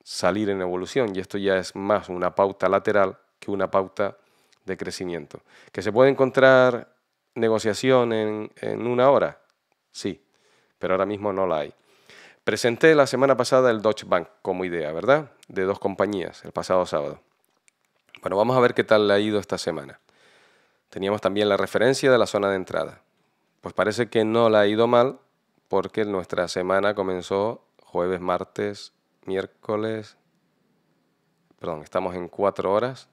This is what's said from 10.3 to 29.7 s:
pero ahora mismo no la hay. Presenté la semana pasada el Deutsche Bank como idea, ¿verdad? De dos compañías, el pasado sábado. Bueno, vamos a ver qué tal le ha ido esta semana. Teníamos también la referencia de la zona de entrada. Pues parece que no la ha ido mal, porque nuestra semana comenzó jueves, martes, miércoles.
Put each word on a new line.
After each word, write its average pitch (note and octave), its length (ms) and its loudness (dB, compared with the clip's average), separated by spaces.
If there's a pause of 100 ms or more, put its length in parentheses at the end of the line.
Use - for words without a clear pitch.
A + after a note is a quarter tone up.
pero F#2 160 -2
ahora F#2+ 100 0
mismo G2+ 280 -4
no F#2+ 120 -2
la D#2+ 140 -2
hay. D2 140 -8 (680)
Presenté C#3 520 2
la C#3+ 100 6
semana C3 320 2
pasada B2+ 320 2
el A2 140 -2
Deutsche G#2+ 240 -2
Bank F2+ 200 0 (140)
como F#2 240 -4
idea, E2 260 -6
¿verdad? B2 400 0 (160)
De F#2+ 160 -4
dos F#2+ 160 -2
compañías, G2 640 -4
el E2 100 -18
pasado F#2 340 0
sábado. D2 340 -6 (1000)
Bueno, F#2 160 -2
vamos A#2+ 200 2
a B2+ 40 4
ver A#2+ 120 4
qué A#2 100 0
tal G#2+ 240 4
le G2+ 60 4
ha G2+ 60 4
ido G#2+ 180 -2
esta F#2+ 200 -4
semana. D2 420 -8 (920)
Teníamos G2 320 -4
también G2+ 280 0
la G2 80 4
referencia A#2+ 540 2
de B2 60 6
la A2 80 2
zona G2+ 240 0
de G2 60 0
entrada. E2 460 -6 (580)
Pues - 160 -14
parece G#2 340 0
que A2+ 160 2
no A2+ 240 4
la G#2+ 120 6
ha G#2 60 4
ido A2 200 2
mal, A#2+ 320 2 (480)
porque G2 380 -2
nuestra F2+ 420 -4
semana F#2+ 480 0
comenzó G2 720 -4 (180)
jueves, F2+ 380 -4
martes, F#2+ 720 -6 (320)
miércoles. G#2+ 920 -6 (1400)